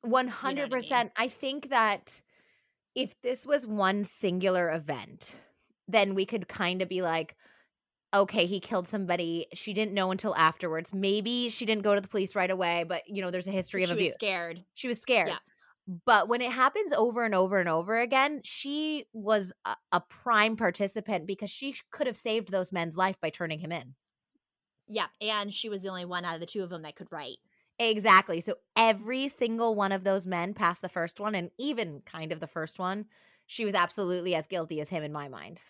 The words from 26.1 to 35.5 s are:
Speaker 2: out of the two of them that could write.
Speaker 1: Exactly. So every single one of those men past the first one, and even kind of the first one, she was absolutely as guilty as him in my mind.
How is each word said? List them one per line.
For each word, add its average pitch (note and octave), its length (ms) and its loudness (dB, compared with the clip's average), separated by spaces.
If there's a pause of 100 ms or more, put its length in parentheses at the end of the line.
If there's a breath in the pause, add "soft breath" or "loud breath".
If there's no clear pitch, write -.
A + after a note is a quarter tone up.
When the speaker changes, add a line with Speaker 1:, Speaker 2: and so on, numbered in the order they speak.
Speaker 2:
out E3+ 100 -4
of D#3+ 60 -8
the E3+ 40 -8
two G3 180 -6
of F3 60 -8
them E3+ 120 -10
that D3+ 160 -14
could - 140 -16
write. C#3+ 260 -10 (420)
Speaker 1:
Exactly. G3+ 640 6
So G3+ 140 -4 (200)
every A3+ 540 2
single A3+ 440 0
one G3 200 2
of F#3+ 100 -2
those F#3+ 240 2
men F3+ 260 -2
past F3 280 0
the F3+ 80 -8
first E3+ 300 -4
one, G#3 160 -2
and F3 220 -2
even A3+ 440 -4
kind D#3+ 300 -10
of D#3 100 -6
the D#3 60 -8
first D#3 300 -8
one, G3 280 -4 (420 soft breath)
she - 180 -6
was G3+ 80 0
absolutely F3+ 640 0
as D#3 120 -2
guilty E3 340 -4
as D3 80 -6
him E3 140 -4
in D3+ 100 -8
my C#3+ 160 -8
mind. A2+ 400 -16